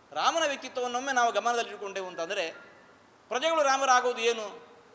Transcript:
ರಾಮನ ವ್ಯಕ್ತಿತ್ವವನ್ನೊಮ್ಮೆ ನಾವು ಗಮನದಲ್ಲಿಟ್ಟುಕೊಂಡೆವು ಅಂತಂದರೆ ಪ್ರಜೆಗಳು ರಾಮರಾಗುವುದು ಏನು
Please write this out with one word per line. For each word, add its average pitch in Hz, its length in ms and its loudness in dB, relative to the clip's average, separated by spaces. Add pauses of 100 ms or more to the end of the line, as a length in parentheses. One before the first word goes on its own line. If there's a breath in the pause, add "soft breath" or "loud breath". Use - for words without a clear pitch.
(160)
ರಾಮನ 269 320 0
ವ್ಯಕ್ತಿತ್ವವನ್ನೊಮ್ಮೆ 254 680 -4
ನಾವು 240 180 4
ಗಮನದಲ್ಲಿಟ್ಟುಕೊಂಡೆವು 208 760 -2
ಅಂತಂದರೆ 170 640 -6 (560)
ಪ್ರಜೆಗಳು 311 360 2
ರಾಮರಾಗುವುದು 254 580 4
ಏನು 220 460 -2 (280)